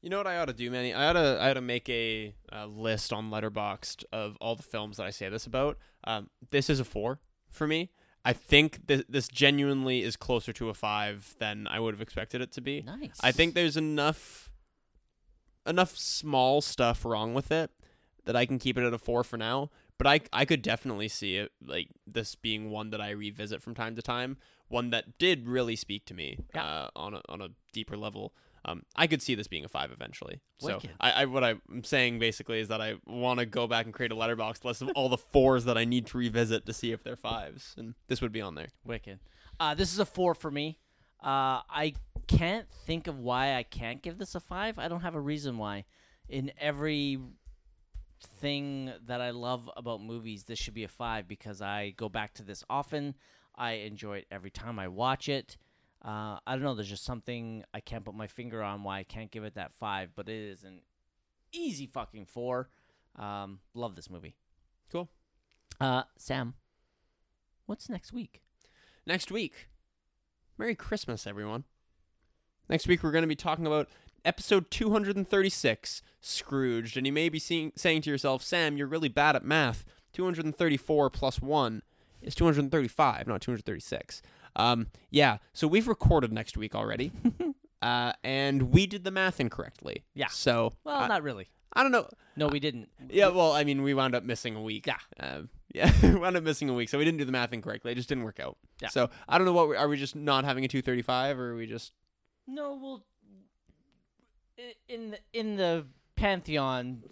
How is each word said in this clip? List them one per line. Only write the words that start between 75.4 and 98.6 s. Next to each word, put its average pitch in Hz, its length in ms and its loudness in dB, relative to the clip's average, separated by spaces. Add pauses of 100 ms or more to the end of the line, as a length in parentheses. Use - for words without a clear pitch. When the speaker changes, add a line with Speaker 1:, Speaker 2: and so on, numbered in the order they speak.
Speaker 1:
Scrooged. 120 760 -2
And 131 100 0
you 139 60 0
may 156 160 2
be 156 100 -2
seeing, 160 360 -2
saying 160 280 4
to 151 60 -2
yourself, 135 340 2
"Sam, 156 340 2
you're 143 100 -2
really 156 220 0
bad 147 260 4
at - 80 0
math. 143 400 2 (300)
Two 180 120 -2
hundred 165 200 0
and 156 100 -2
thirty-four 147 540 4
plus 131 320 -2
one 131 400 2 (400)
is - 140 -8
two - 100 4
hundred 151 160 6
and 139 100 2
thirty-five, 139 560 2
not 110 140 -2
two 123 100 -4
hundred 110 140 -4
thirty-six." - 560 -8 (360)
Um, 117 300 4 (240)
yeah, 135 260 6 (160)
so - 140 2
we've 214 200 6
recorded 143 460 6
next 110 240 -6
week 107 180 -4
already. 110 420 -2
Speaker 2:
<laughs> - 40 -12 (580)
Speaker 1:
Uh, 120 320 2 (120)
and 135 500 2
we 196 140 10
did 190 160 -6
the 190 80 -4
math 190 280 2
incorrectly. - 640 -4 (120)
Speaker 2:
Yeah. 135 140 -2
Speaker 1:
So, 117 440 2 (100)
Speaker 2:
Well, 294 120 -4
Speaker 1:
I, 269 120 2
Speaker 2:
not 196 140 2
really. 117 260 -6 (260)
Speaker 1:
I 254 100 6
don't 269 80 4
know. 226 180 4 (260)
Speaker 2:
No, 151 120 2
we 143 120 0
didn't. 131 300 -4 (180)
Speaker 1:
Yeah, 196 220 6
Speaker 2:
We 180 80 2
Speaker 1:
well, 165 140 8
I 147 140 4
mean, 139 180 2
we 139 100 2
wound 131 220 2
up 113 80 0
missing 113 320 -4
a 110 80 -8
week. 110 240 -6
Speaker 2:
Yeah. 123 100 -2 (220)
Speaker 1:
Uh, 67 220 -8 (340)
yeah, - 220 8
<laughs> - 40 8
we - 140 10
wound 180 200 2
up 170 80 2
missing 147 260 0
a 127 40 2
week, 120 160 0
so 143 80 0
we 147 80 4
didn't 165 140 4
do 143 60 0
the 131 60 -4
math 123 220 0
incorrectly. 110 380 -6
It 123 40 -2
just 123 140 -4
didn't 131 140 -2
work 107 160 -8
out. 64 180 -8 (240)